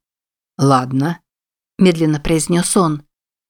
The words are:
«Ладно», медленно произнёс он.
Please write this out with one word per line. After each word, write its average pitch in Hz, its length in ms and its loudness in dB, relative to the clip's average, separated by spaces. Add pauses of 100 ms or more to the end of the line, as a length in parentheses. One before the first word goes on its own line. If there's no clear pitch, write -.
(600)
«Ладно», 135 640 0 (600)
медленно 160 360 2
произнёс 170 580 -2
он. 156 260 0 (460)